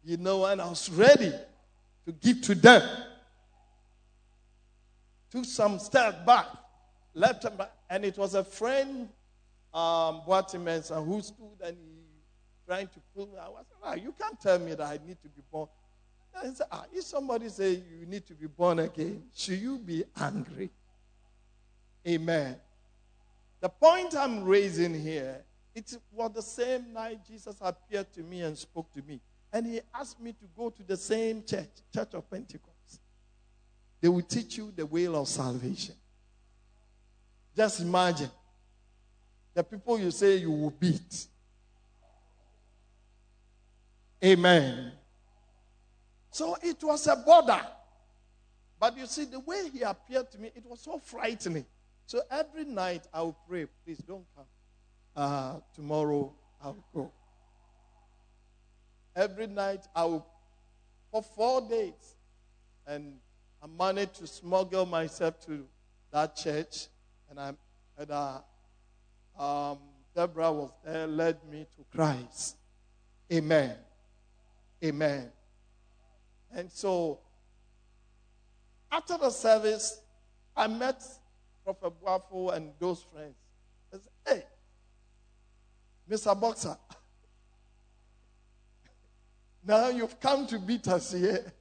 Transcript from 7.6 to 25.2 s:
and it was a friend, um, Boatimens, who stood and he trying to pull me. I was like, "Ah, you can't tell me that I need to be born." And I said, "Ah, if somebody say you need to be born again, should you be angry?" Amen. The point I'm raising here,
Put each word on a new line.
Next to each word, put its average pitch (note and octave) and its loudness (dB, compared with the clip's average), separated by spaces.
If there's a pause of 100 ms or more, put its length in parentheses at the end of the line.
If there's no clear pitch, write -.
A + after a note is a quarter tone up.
and G3 -4
it G3 -2
was G3 -2
a G3 2
friend, C4 -4 (640)
um, E3 0
Boatimens, F3 0 (100)
who F#3+ -2
stood G#3 -20
and F3 -10
he D#3+ -20 (640)
trying F#3 -6
to - -20 (160)
pull G3+ -10
me. G3 -20
I E3+ -16
was A3 -20 (160)
like, F#4 -8
"Ah, - -6
you G3 -12
can't A4 -8
tell F#3 4
me E3 -6
that D3+ -8
I D3 -8
need F3 -18
to D3 -20
be C#3+ -20 (100)
born." D#3 -10 (680)
And C4 -10
I - -14
said, - -4
"Ah, - -12
if F4+ -8
somebody A#3 -4
say F#3+ 0 (280)
you E3+ -16
need F#3+ -12
to D#3+ -20
be D3+ -14
born E3+ 2
again, - -4 (100)
should F#3 -4
you B3 -6
be F3 -4 (120)
angry?" F#3+ -6 (1400)
Amen. D#3+ 0 (1080)
The - -2
point E4+ 4
I'm B3 -2
raising F#3 2
here, D3+ -8 (300)